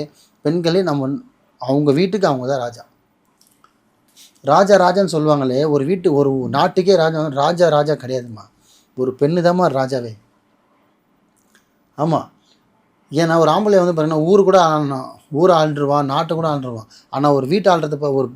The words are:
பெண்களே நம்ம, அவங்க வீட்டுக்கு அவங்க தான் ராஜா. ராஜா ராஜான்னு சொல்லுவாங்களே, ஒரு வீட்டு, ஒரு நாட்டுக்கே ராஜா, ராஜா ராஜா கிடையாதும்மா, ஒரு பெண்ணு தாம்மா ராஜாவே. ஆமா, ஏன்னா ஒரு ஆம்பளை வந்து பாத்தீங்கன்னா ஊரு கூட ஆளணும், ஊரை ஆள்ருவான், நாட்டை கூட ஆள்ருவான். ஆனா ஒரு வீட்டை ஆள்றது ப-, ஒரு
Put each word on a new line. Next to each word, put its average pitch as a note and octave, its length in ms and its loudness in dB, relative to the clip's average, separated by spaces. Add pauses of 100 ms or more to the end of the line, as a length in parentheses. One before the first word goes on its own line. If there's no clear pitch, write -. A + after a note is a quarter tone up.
(460)
பெண்களே E3 440 0
நம்ம, C#3 200 -2 (580)
அவங்க C#3+ 320 2
வீட்டுக்கு F#3+ 300 0
அவங்க B2+ 220 -4
தான் C3 120 -4
ராஜா. A#2 200 -12 (1700)
ராஜா F#3+ 240 6 (100)
ராஜான்னு F3+ 300 0
சொல்லுவாங்களே, C#3+ 460 0 (140)
ஒரு C3+ 160 0
வீட்டு, F3+ 180 -2 (120)
ஒரு C3+ 120 0 (240)
நாட்டுக்கே F3+ 460 2
ராஜா, D#3+ 240 -2 (160)
ராஜா E3+ 340 2
ராஜா D3 260 0
கிடையாதும்மா, A#2+ 440 -10 (500)
ஒரு B2+ 240 -2
பெண்ணு E3 260 0
தாம்மா F3+ 200 2 (120)
ராஜாவே. B2+ 340 -6 (1800)
ஆமா, D3+ 220 0 (920)
ஏன்னா E3 320 0
ஒரு D3+ 120 4
ஆம்பளை G3+ 260 2
வந்து F3 140 0
பாத்தீங்கன்னா D#3 340 0
ஊரு G3+ 180 6
கூட F#3+ 100 4 (100)
ஆளணும், C#3+ 420 -4 (300)
ஊரை F3+ 220 4
ஆள்ருவான், C#3+ 520 -2
நாட்டை E3 240 -4
கூட E3 160 -4
ஆள்ருவான். B2 340 -10 (280)
ஆனா C#3+ 120 0 (120)
ஒரு C3 140 -4
வீட்டை G3+ 200 2
ஆள்றது D3+ 300 -2
ப-, C#3 160 -2
ஒரு B2 160 -2